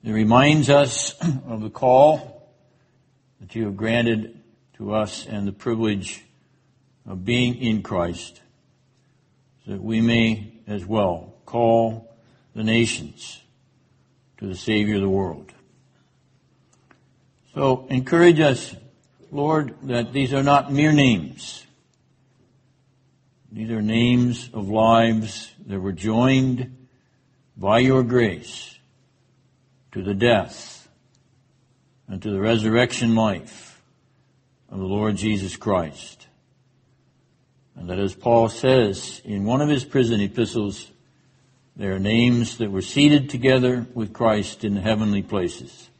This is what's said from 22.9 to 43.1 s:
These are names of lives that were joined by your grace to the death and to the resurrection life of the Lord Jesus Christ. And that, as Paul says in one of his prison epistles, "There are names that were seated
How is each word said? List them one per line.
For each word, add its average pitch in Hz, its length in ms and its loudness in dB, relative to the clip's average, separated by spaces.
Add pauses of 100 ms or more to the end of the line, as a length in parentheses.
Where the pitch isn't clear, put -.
These 110 200 -8
are 110 100 -4
names 120 720 2
of 101 160 -8
lives 113 840 2 (140)
that 98 140 -6
were 95 140 -4
joined 123 920 0 (720)
by 101 220 2
your 131 240 4
grace 117 720 -2 (1200)
to 98 60 -8
the 98 120 -4
death 104 760 0 (1200)
and 95 120 -12
to 107 80 -8
the 98 120 -2
resurrection 113 720 2
life - 680 -4 (880)
of 98 80 -12
the 95 80 -6
Lord 104 300 -2
Jesus 98 400 -4
Christ. - 720 -4 (1500)
And 87 120 -14
that, 92 80 -6
as 98 160 -4
Paul 117 360 2
says 113 760 0
in 101 220 -6
one 127 160 0
of 147 80 0
his 135 160 0
prison 117 340 0
epistles, 101 720 -4 (840)
"There 98 180 -6
are 95 40 -6
names 117 580 0
that 107 140 -4
were 95 100 -4
seated 143 480 2